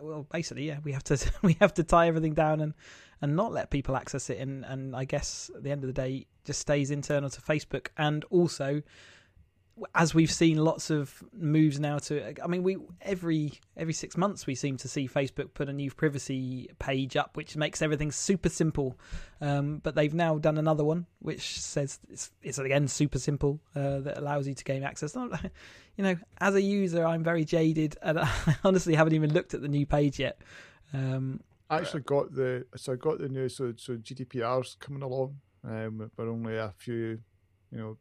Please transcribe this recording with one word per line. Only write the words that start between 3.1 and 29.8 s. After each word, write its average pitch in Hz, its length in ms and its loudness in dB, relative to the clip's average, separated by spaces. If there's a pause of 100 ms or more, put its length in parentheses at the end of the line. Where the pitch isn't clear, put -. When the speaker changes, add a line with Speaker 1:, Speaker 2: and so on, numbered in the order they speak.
Speaker 1:
and 147 140 2
not 214 160 0
let - 200 -4
people 135 240 0
access - 340 -6
it. 131 80 -4
And, 135 280 -8
and 135 300 -8
I 131 100 -4
guess - 500 -6
at - 80 -12
the 139 80 -4
end 143 120 -4
of 131 40 -4
the 131 60 -4
day, 131 240 -2
it - 100 -12 (180)
just - 140 -6
stays 143 320 2
internal 143 400 0
to - 100 -14
Facebook. - 460 -2 (100)
And 151 280 0
also, 151 580 2 (1080)
as 160 200 4
we've 160 180 6
seen 165 260 6
lots 156 320 2
of 147 320 -2 (120)
moves 156 480 4
now 147 160 0
to, 139 440 -6
I 170 60 -4
mean, 180 160 0
we, 190 140 2 (240)
every, 165 520 -2 (220)
every 165 160 -4
six - 240 -8
months 180 300 0
we 135 100 -4
seem 135 220 -4
to 127 100 -12
see 135 200 -4
Facebook 139 460 -2
put 143 140 -4
a 139 60 -6
new 143 180 -4
privacy 131 800 -4 (100)
page 135 380 -2
up, - 180 -2
which 151 220 -10
makes 151 240 -2
everything 151 300 0
super - 360 0
simple. 143 500 0 (440)
Um, 143 380 0
but 151 160 -4
they've 160 180 4
now 165 240 4
done 151 200 2
another 156 280 4
one, 170 220 0 (120)
which - 400 -8
says - 400 -4 (100)
it's, - 220 -12 (100)
it's - 160 -8
again 139 300 2
super 143 300 0
simple, 147 420 0 (160)
uh, 139 260 -2
that 143 160 -6
allows 143 300 -2
you 139 60 -4
to - 100 -10
gain 135 200 -2
access. 143 300 -6
Not, 247 300 -6
<laughs> - 540 -14
you 196 80 0
know, 185 100 4 (240)
as 196 160 4
a 196 60 6
user, 190 440 2
I'm 165 180 0
very 165 200 2
jaded, 160 580 2
and 160 180 0
<laughs> - 20 2
I 143 420 2
honestly 180 320 4
haven't 156 180 6
even 151 200 4
looked - 200 0
at - 80 -6
the 143 60 -6
new 143 180 2